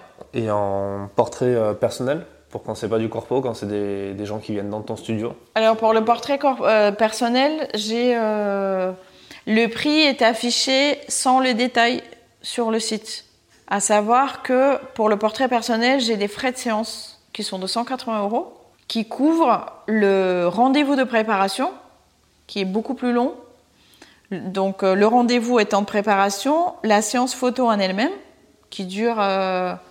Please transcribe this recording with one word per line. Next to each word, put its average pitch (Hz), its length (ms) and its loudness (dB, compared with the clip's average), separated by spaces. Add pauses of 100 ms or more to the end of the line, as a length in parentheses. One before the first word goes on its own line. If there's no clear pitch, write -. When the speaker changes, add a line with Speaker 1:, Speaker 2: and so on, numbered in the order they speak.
(340)
Speaker 1:
Et 113 180 -4
en 101 640 -2
portrait, 120 300 0
euh, 113 280 2
personnel, 131 520 -4 (240)
pour - 140 -12
quand 110 120 -8
c'est 107 140 -8
pas 113 100 0
du 113 80 -2
corpo, 117 320 -2
quand 123 140 -4
c'est 104 140 -8
des, 101 460 -4
des 101 120 -8
gens 104 140 -8
qui 110 120 -10
viennent 101 180 -4
dans 107 120 -6
ton 107 160 -8
studio ? 113 360 -6 (220)
Speaker 2:
Alors, 220 220 4
pour 220 160 2
le 220 100 4
portrait 233 340 0
corp-, 269 260 0
euh, 208 280 4
personnel, 247 840 0
j'ai, 226 420 0
euh... 196 760 0 (560)
le 220 200 4
prix 302 340 0
est 277 200 2
affiché 254 840 2
sans 262 320 2
les 254 140 2
détails 240 500 0 (380)
sur 226 300 -4
le 220 100 0
site. - 420 -8 (440)
À 202 120 -2
savoir 220 640 2
que 262 360 2 (180)
pour 214 120 2
le 214 100 4
portrait 220 300 0
personnel, 240 540 2
j'ai 226 160 0
des 202 100 -2
frais 247 240 -4
de 254 60 -12
séance - 640 -6 (100)
qui 214 120 -10
sont 196 140 -8
de 190 100 -6
cent 233 180 -4
quatre-vingts 240 360 -4
euros, 233 360 -4 (320)
qui 220 180 -4
couvrent 294 640 2 (140)
le 190 600 2
rendez-vous 262 520 2
de 262 80 2
préparation, 220 640 0 (760)
qui - 120 -8
est 190 60 0
beaucoup 220 300 -4
plus 247 180 0
long. 240 200 2 (960)
Donc, 190 540 -4
euh, 190 100 4
le 202 140 6
rendez-vous 240 520 4
étant 208 220 2
de 208 40 -2
préparation, 208 880 0 (100)
la 214 180 4
séance 247 320 -2
photo 247 340 0
en 208 120 2
elle-même, 196 320 0 (580)
qui 190 160 -10
dure, 220 340 -2
euh, 190 540 0 (180)